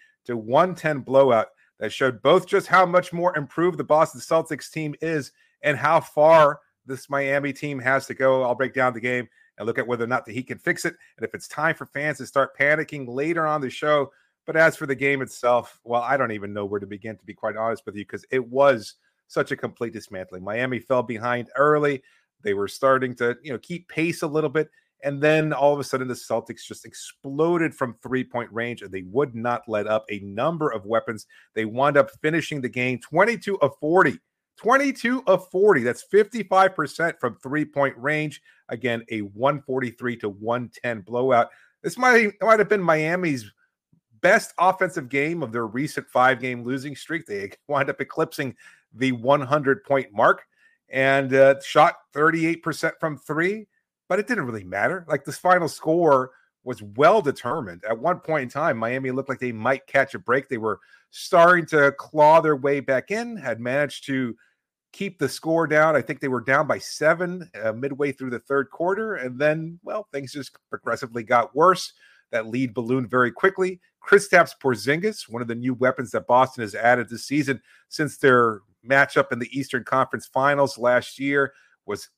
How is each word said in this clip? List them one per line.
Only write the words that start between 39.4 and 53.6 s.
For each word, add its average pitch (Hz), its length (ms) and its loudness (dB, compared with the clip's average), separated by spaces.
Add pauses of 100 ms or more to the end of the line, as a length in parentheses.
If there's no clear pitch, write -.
forty-three 123 540 -6
to 113 140 -6
one 113 400 -6 (120)
ten 117 200 -6
blowout. 120 480 0 (320)
This 170 140 -8
might, 240 440 4
might 220 180 4
have 208 100 2
been 208 140 0
Miami's 156 680 0 (720)
best 202 380 2
offensive 180 500 0
game 151 340 -2
of 120 80 -6
their 117 160 -4
recent 131 440 -6
five-game 123 520 2
losing 135 320 -8
streak. 156 300 -10
They 101 360 -10
<laughs> - 80 -18
wound 139 200 0
up 139 140 -8
eclipsing 151 520 -6 (380)
the 127 200 -2
one 127 280 2
hundred 135 420 0
point 131 300 -2
mark 135 320 2 (460)
and, 135 420 0
uh, 135 300 8
shot 151 340 4 (160)
thirty-eight 165 500 0
percent 147 380 -6
from 156 160 -4
three, 180 500 -4 (440)